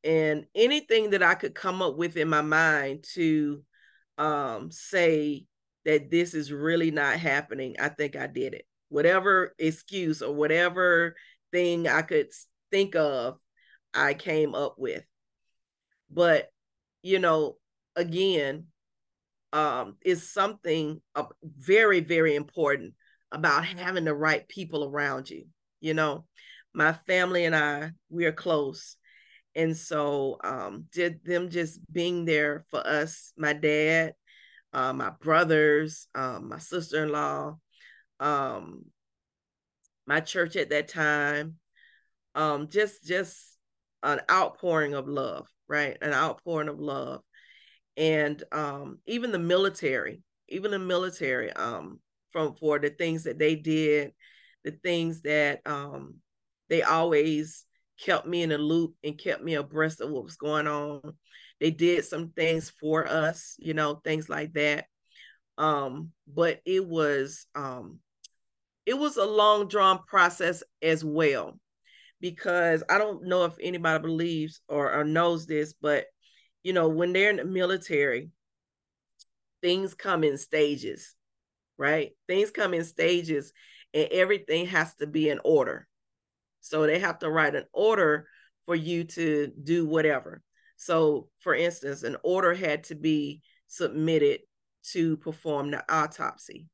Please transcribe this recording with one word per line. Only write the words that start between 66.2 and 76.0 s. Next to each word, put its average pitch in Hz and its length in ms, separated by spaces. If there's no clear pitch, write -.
but 165 320
it 190 220
was, 151 600
um, 123 420
it 240 100
was 285 200
a 208 80
long 208 420
drawn 190 400
process 175 560
as 160 240
well, 147 540
because 170 680
I 196 100
don't 208 260
know 180 200
if 165 160
anybody 165 400
believes 160 680
or, 143 240
or 147 100
knows 165 440
this, 151 260
but, 147 340